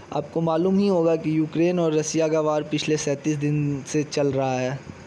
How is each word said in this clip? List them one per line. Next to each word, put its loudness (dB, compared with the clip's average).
आपको -4
मालूम 2
ही 4
होगा 4
कि -2
Ukraine 2
और 2
Russia 0
का 2
वार 2
पिछले -2
सैंतीस -2
दिन 0
से 0
चल 0
रहा 0
है -6